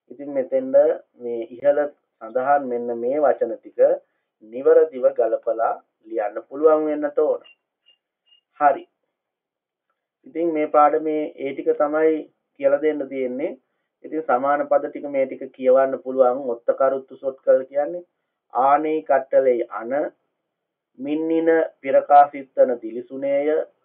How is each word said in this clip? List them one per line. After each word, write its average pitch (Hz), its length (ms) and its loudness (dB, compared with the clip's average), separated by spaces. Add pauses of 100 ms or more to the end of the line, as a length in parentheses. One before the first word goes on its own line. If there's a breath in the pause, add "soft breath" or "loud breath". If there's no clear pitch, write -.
ඉතින් 285 240 -16
මෙතෙන්ද 262 480 -2 (380)
මේ 120 320 -8
ඉහළ 143 340 0 (400)
සඳහන් 127 480 -2
මෙන්න 120 260 -4
මේ 127 300 -4
වචන 117 300 0
ටික - 240 -10 (760)
නිවැරදිව 139 580 4
ගලපලා 113 600 -2 (340)
ලියන්න 110 340 -6
පුළුවන් 156 440 2
වෙන්නට 147 340 -4
ඕන. 131 220 0 (1160)
හරි. 143 260 2 (1400)
ඉතින් 160 320 -4
මේ 151 140 -2
පාඩමේ 151 540 2 (120)
ඒ 139 200 -8
ටික 160 220 -6
තමයි 156 420 0 (420)
කියලා 139 240 0
දෙන්න 151 240 -2
තියෙන්නේ. 131 460 -6 (520)
ඉතින් 156 220 -8
සමාන 139 400 0
පද - 180 2
ටික 262 220 -10
මේ 139 180 -2
ටික 135 260 -12
කියවන්න 131 500 2
පුළුවන්. 131 440 0
ඔත්තකරුත්තු 135 720 -2
සොට්කල් 135 460 0
කියන්නේ 147 460 -6 (440)
ආනේ 147 480 2
කට්ටලේ 135 680 0
අන, 113 240 -10 (1080)
මින්නින 160 500 -2 (280)
පිරකාසිත්තන 139 1000 2
දිලිසුනේය, 135 720 -6 (360)